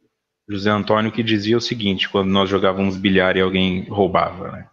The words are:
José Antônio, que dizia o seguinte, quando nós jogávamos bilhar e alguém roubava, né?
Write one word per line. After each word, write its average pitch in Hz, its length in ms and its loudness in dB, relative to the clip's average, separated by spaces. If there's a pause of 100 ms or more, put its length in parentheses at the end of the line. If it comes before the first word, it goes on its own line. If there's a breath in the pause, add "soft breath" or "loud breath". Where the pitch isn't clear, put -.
(480)
José 101 240 -2
Antônio, 107 400 0
que 123 100 -4
dizia 110 360 0
o 117 40 -2
seguinte, 101 480 -2
quando 98 200 0
nós 98 200 2
jogávamos 95 480 0
bilhar 92 400 2
e 92 40 2
alguém 92 420 0
roubava, 90 680 -2
né? 95 220 -16